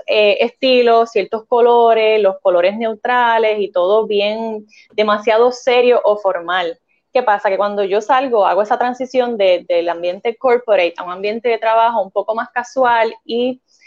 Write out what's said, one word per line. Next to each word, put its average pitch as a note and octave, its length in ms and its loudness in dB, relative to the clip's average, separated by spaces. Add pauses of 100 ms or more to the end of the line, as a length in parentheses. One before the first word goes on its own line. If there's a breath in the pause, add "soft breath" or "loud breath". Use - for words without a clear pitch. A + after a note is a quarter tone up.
eh, G#3 340 2
estilos, A#3 680 2
ciertos A3 340 -4
colores, A3+ 760 2
los F#3+ 200 0
colores F3+ 360 2
neutrales A3+ 840 0
y G3 120 -4
todo G3+ 360 2
bien, G#3+ 580 -4 (280 soft breath)
demasiado G#3+ 580 2
serio B3 520 2
o G#3 140 2
formal. F3 600 -4 (340)
¿Qué B3+ 120 0
pasa? G#3 260 0
Que G3 80 0
cuando G3+ 260 -2
yo G3 160 -2
salgo, A#3+ 460 0
hago F3+ 160 2
esa G#3+ 160 -2
transición B3 580 -4
de, F#3 320 0
del E3+ 220 -2
ambiente F3 480 -6
corporate A3 580 0
a - 80 -12
un F3 80 -10
ambiente G#3 380 -6
de A3+ 80 0
trabajo A3+ 460 0
un F#3+ 80 -14
poco G#3 240 -4
más A#3+ 160 -8
casual A#3+ 600 -2 (120)
y, B3 340 -4 (280 soft breath)